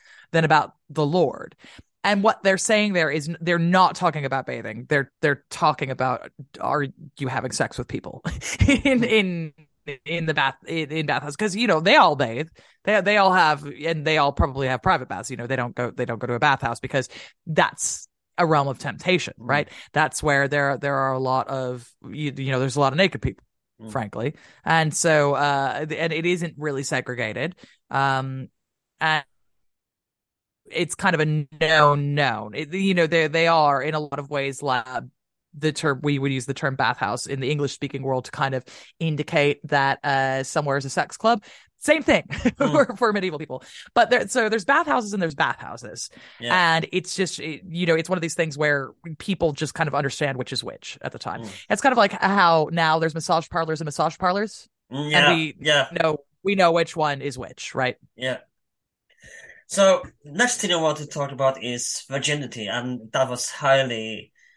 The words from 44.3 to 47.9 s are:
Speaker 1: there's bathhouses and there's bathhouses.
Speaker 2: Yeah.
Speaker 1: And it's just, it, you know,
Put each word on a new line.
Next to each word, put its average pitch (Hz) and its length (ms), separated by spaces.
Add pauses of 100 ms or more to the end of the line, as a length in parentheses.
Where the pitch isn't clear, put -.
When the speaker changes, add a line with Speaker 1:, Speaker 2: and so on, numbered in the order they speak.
Speaker 1:
there's 208 160
bathhouses 277 480
and 202 80
there's 165 140
bathhouses. 120 720 (300)
Speaker 2:
Yeah. 165 380
Speaker 1:
And 160 160
it's 175 240
just, 185 240
it, 151 280
you 170 180
know, 165 100